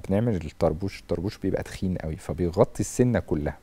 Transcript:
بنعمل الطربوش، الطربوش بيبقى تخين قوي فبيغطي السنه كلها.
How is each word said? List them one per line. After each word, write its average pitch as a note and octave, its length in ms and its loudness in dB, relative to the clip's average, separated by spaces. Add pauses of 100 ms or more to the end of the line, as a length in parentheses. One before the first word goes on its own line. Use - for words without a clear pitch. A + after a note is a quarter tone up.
بنعمل G#2+ 260 2
الطربوش، D#2+ 640 -2
الطربوش E2+ 380 -4
بيبقى F#2 260 -2
تخين - 340 -2
قوي D#2+ 180 -4
فبيغطي F2 640 2
السنه B2 400 2
كلها. D2+ 440 -2